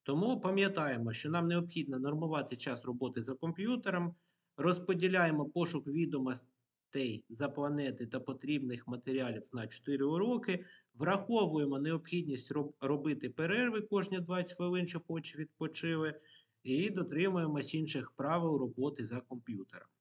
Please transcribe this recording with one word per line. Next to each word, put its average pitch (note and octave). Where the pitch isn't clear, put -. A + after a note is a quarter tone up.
Тому F#3+
пам'ятаємо, E3
що D3
нам E3+
необхідно E3+
нормувати D3+
час A#2+
роботи B2
за B2+
комп'ютером, F3+
розподіляємо F3
пошук D#3
відомостей C3+
за A#2
планети C#3+
та B2+
потрібних C3
матеріалів B2
на A#2
чотири C#3
уроки, F3+
враховуємо D#3
необхідність D#3+
роб-, D3
робити C#3
перерви G#3+
кожні F#3+
двадцять F3+
хвилин, F3+
щоб E3+
очі E3
відпочили, D#3
і C#3+
дотримуємось E3+
інших D3
правил D#3+
роботи B2+
за A#2+
комп'ютером. G2+